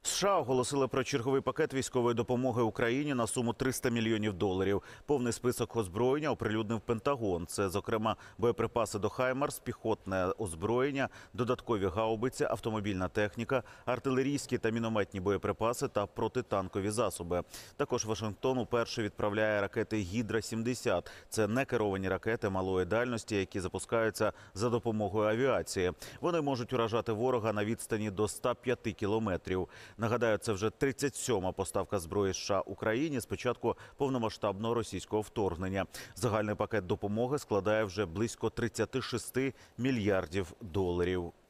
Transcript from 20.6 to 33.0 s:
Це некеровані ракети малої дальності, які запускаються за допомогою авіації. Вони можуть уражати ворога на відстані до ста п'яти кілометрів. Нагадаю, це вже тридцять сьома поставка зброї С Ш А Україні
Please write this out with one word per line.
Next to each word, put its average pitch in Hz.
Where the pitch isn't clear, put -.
Це 107
некеровані 104
ракети 110
малої 92
дальності, 113
які 98
запускаються 107
за 110
допомогою 107
авіації. 110
Вони 170
можуть 131
уражати 113
ворога 113
на 104
відстані 107
до 101
ста 117
п'яти 120
кілометрів. 95
Нагадаю, 110
це 110
вже 101
тридцять 135
сьома 92
поставка 98
зброї 95
С 92
Ш -
А 92
Україні 123